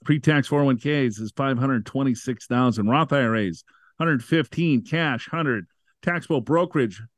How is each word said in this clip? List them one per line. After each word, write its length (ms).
Pre-tax 420
four 140
oh 40
one 120
Ks 80
is 180
five 220
hundred 300
twenty-six 580
thousand. 420
Roth 240
I 100
R 140
As, 280
hundred 260
fifteen. 600
Cash, 460
hundred. 360
Taxable 380
brokerage, 600